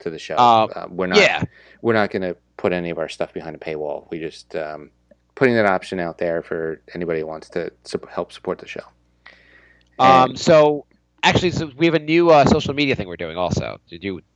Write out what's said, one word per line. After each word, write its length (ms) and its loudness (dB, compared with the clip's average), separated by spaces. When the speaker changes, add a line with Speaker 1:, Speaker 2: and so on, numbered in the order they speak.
Speaker 1:
to 100 -8
the 80 -12
show. 180 -8
Speaker 2:
Um, 380 4
Speaker 1:
Uh, 160 -12
we're 160 -4
not, 120 2
Speaker 2:
yeah. 260 2
Speaker 1:
we're 140 0
not 160 2
gonna 240 -4
put 160 0
any 180 -4
of 80 -6
our 100 -4
stuff 240 -8
behind 220 -12
a 40 -20
paywall. 520 -10
We 80 -10
just, 380 -12
um, 340 -10
putting 180 2
that 120 2
option 340 -2
out 180 -6
there 240 -2
for 400 -8
anybody 280 -4
who 80 -6
wants 220 -14
to 200 -6
sup-, 260 -10
help 220 -8
support 260 -8
the 80 -20
show. 160 -14
Speaker 2:
Um, 300 6
Speaker 1:
And 80 -12
Speaker 2:
so 480 4
actually, 300 2
so 240 -4
we 100 2
have 80 4
a 60 2
new, 300 2
uh, 160 8
social 280 0
media 220 0
thing 120 -8
we're 80 -10
doing 200 -8
also. 420 -4
Did 140 -16
you, 180 -8